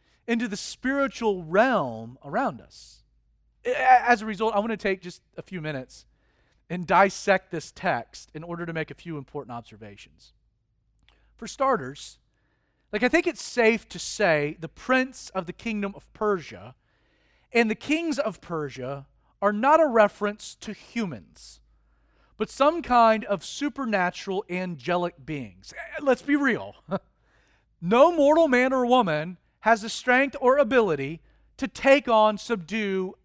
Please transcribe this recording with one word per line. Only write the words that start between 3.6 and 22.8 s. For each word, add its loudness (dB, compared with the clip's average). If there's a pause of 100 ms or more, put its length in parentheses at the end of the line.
A-, -2
as 6
a -10
result, -2
I 2
want -2
to -4
take -2
just -16 (160)
a -12
few -12
minutes -10 (640)
and -6
dissect 2
this -10
text -6
in -12
order -10
to -8
make -6
a -16
few -12
important -12
observations. -18 (1040)
For -14
starters, -2 (760)
like, -4
I 2
think 2
it's -4
safe 0
to -14
say -2
the -10
prince -4
of -6
the -10
kingdom -8
of -20
Persia -4 (760)
and 2
the -2
kings -2
of -6
Persia -8 (360)
are 4
not 4
a 6
reference 0
to -12
humans, -10 (760)
but -4
some 2